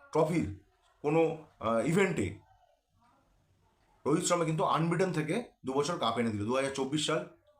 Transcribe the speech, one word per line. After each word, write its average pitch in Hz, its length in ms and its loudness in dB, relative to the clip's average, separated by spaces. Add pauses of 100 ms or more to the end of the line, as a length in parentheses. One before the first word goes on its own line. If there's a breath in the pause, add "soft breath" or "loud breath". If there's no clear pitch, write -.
(120)
ট্রফির 156 440 0 (460)
কোনো, 160 420 2 (160)
আহ, 113 260 0
ইভেন্টে 156 520 0 (1700)
রোহিত 165 180 2
শর্মা 175 200 2
কিন্তু 160 200 0
আনবিটেন 170 480 2
থেকে 160 320 -2 (220)
দু 131 60 -4
বছর 143 260 0
কাপ 120 200 0
এনে 117 120 0
দিল। 104 140 -4
দু 117 120 -2
হাজার 135 180 -2
চব্বিশ 135 320 -2
সাল - 220 -2 (320)